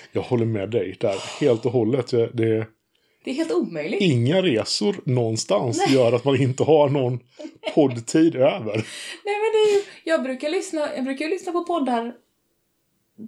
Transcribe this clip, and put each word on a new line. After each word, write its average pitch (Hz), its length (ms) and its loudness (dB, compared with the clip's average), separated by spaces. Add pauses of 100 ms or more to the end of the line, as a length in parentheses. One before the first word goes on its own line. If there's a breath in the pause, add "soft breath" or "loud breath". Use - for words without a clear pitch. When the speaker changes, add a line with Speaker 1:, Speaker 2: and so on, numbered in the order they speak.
(120)
Speaker 1:
Jag 101 100 -2
håller 117 240 0
med 104 240 -4
dig 95 300 -2
där, 101 160 0 (260)
helt 123 240 2
och 120 60 0
hållet. 120 420 0
Jag, 117 240 0
det 110 300 0 (560)
Speaker 2:
Det 262 80 -8
är 247 40 -4
helt 320 160 -4
omöjligt. 190 500 -4
Speaker 1:
inga 151 400 4
resor 185 540 0 (100)
någonstans 123 720 0
Speaker 2:
Nej. 370 180 2
Speaker 1:
gör 120 180 4
att 120 120 0
man 139 160 2
inte 127 220 0
har 147 260 6
någon 127 300 0 (560 loud breath)
poddtid 147 600 2
över. 127 400 0 (500 loud breath)
Speaker 2:
Nej, 415 160 -2
men 440 120 0
det 427 180 4
är 403 40 2
ju... 403 60 4 (220 loud breath)
jag 320 200 0
brukar 262 260 -4
lyssna, 320 460 -4
jag 262 80 -4
brukar 269 220 -4
ju 320 60 -4
lyssna 359 200 -6
på 339 120 -2
poddar 247 500 -2 (1160)